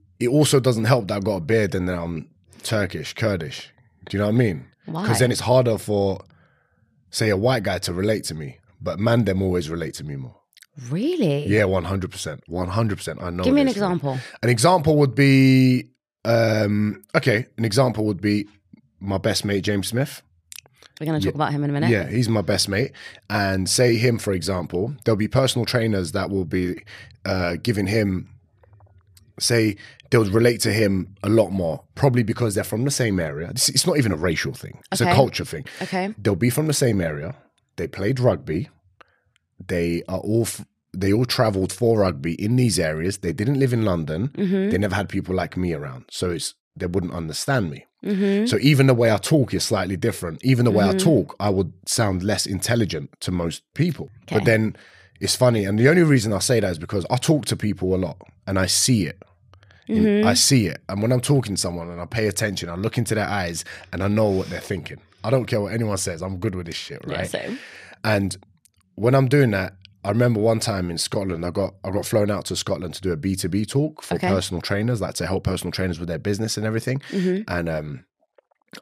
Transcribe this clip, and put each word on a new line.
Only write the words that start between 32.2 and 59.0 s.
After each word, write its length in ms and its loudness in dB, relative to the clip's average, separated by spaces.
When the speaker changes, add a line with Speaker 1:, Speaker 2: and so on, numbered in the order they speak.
Speaker 1:
because 320 -2
they're 100 0
from 200 -2
the 60 0
same 300 0
area. 300 -6
It's, 180 -2
it's 180 2
not 120 2
even 140 2
a 40 0
racial 380 -2
thing. 260 -16
It's 80 -2
a 60 4
Speaker 2:
Okay. 80 4
Speaker 1:
culture 300 4
thing. 200 -10
Speaker 2:
Okay. 360 -4
Speaker 1:
They'll 180 0
be 140 2
from 180 -2
the 40 0
same 280 2
area. 340 -4
They 100 -4
played 320 -2
rugby. 500 0
They 440 -2
are 100 -4
all, 240 0
f-, 220 -6
they 200 0
all 140 4
travelled 460 0
for 280 2
rugby 320 0
in 140 0
these 240 2
areas. 380 -2
They 140 -4
didn't 280 -2
live 120 2
in 120 0
London. 520 -2
Speaker 2:
Mm-hmm. 340 0
Speaker 1:
They 80 0
never 180 -2
had 120 -2
people 260 -4
like 220 -2
me 180 -2
around. 360 -10
So 200 -4
it's, 240 -6
they 120 -6
wouldn't 260 -4
understand 580 -4
me. 140 -14
Speaker 2:
Mm-hmm. 420 0
Speaker 1:
So 140 0
even 260 6
the 80 6
way 180 4
I 60 2
talk 340 2
is 120 -2
slightly 320 -2
different. 480 -4
Even 200 4
the 60 4
way 140 4
I 60 4
Speaker 2:
Mm-hmm. 80 0
Speaker 1:
talk, 420 2
I 100 0
would 220 0
sound 360 0
less 240 -2
intelligent 640 -2
to 120 -4
most 300 -4
people. 340 -2
But 80 -2
Speaker 2:
Okay. 100 2
Speaker 1:
then 300 2
it's 160 -2
funny. 280 4
And 140 0
the 100 6
only 160 6
reason 280 4
I 60 0
say 220 2
that 100 0
is 80 -6
because 320 -4
I 60 2
talk 300 2
to 100 -2
people 380 -2
a 40 0
lot 180 -4
and 120 0
I 80 2
see 400 2